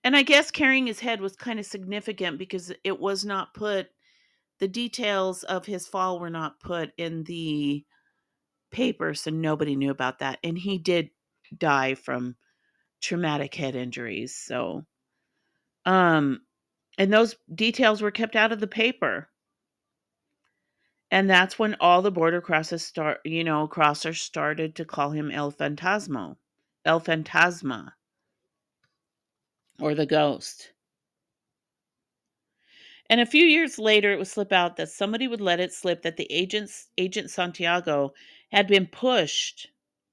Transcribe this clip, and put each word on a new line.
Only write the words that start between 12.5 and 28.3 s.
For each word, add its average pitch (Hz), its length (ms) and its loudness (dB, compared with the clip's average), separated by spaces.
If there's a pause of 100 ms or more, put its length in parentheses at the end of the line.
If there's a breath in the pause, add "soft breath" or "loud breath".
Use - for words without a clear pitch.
traumatic 151 540 -2
head 135 200 -4
injuries, 120 600 -8
so, 123 500 -6 (1000)
um, 165 560 4 (580)
and 196 120 4
those 214 260 4 (140)
details 214 520 0
were 208 80 -2
kept 220 240 -6
out 220 160 4
of 220 80 -6
the 208 80 -4
paper. 220 640 -4 (1800)
And 190 180 4
that's 185 300 4
when 214 200 0
all 175 220 8
the 202 100 2
border 170 300 2
crosses 160 420 -2
start, 151 400 -4
you 165 200 -4
know, 156 240 0
crossers 156 500 0
started 156 580 -4
to 165 80 -8
call 147 280 -4
him 151 180 -4
El 147 220 -4
Fantasmo, 147 840 -4 (480)
El 160 140 4
Fantasma, 160 920 0 (1900)